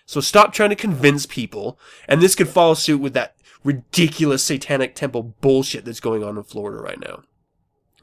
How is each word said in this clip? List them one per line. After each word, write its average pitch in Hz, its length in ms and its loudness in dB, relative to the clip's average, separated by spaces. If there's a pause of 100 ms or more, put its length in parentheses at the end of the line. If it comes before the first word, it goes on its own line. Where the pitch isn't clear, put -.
So - 160 -4
stop 208 320 4
trying 208 180 2
to 208 60 -2
convince 143 480 0
people. 110 540 -10 (280)
And 143 140 2
this 185 140 6
could 160 140 2
follow 165 260 4
suit 151 260 0
with 139 140 -6
that 123 200 -4 (300)
ridiculous 143 800 0
satanic 135 500 -4
temple 120 460 -8
bullshit 135 460 2
that's 113 140 -12
going 113 220 -2
on 104 140 -8
in 104 60 -10
Florida 104 400 -12
right - 180 -12
now. - 220 -16 (800)